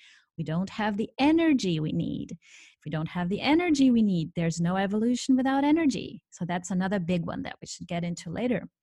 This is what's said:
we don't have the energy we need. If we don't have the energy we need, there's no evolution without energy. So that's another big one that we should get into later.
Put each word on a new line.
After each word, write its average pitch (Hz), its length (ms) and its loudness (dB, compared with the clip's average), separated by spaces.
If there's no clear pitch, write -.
we 165 60 -4
don't 170 260 -2
have 214 280 -2
the 220 200 -4
energy 277 600 4
we 156 120 -2
need. - 400 -4
If - 540 -20
we 156 60 -10
don't 160 180 -4
have 175 200 -4
the 196 120 -2
energy 285 500 4
we 233 100 4
need, 180 340 2
there's 170 260 0
no 175 160 0
evolution 220 580 0
without 269 300 2
energy. 302 640 0
So - 160 -8
that's 175 260 -4
another 190 280 0
big 175 260 -2
one - 180 -6
that - 180 -10
we - 60 -18
should - 200 -14
get 170 180 -4
into 170 240 -8
later. 214 340 -2